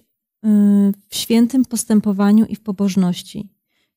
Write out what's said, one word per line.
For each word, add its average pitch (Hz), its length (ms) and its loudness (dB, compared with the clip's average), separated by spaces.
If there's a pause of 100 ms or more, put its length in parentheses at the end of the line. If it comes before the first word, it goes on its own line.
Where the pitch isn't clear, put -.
(1080)
w - 60 -16
świętym 240 500 0
postępowaniu 208 800 0
i 214 100 -10
w - 60 -20
pobożności. 185 880 -4 (480)